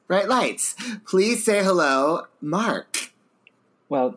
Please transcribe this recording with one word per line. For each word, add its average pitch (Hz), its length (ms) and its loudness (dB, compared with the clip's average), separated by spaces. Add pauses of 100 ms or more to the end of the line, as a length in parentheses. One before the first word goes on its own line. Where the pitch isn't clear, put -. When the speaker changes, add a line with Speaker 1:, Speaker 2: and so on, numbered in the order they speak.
Speaker 1:
Bright 190 220 0
Lights. 214 480 0 (300)
Please 214 380 0
say 202 200 2
hello, 151 600 2 (140)
Mark. 160 680 -4 (760)
Speaker 2:
Well, 127 280 0